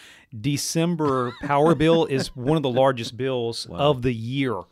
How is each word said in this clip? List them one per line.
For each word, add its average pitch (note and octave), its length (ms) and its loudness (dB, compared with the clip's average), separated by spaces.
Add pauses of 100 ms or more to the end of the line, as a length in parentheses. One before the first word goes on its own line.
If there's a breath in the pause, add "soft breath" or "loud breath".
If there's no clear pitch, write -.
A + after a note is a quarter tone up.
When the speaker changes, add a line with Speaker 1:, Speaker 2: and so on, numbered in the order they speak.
(380 loud breath)
Speaker 1:
December C#3+ 1000 0
Speaker 2:
<laughs> - 40 -10
Speaker 1:
power C#3+ 340 4
bill D#3+ 300 4
is C3 280 -4
one C3+ 220 0
of C#3+ 80 -2
the C3 60 0
largest A#2+ 460 2
bills A#2+ 520 -4
Speaker 2:
Wow. - 100 -10
Speaker 1:
of C#3+ 240 2
the B2+ 100 0
year A#2 480 -2 (120)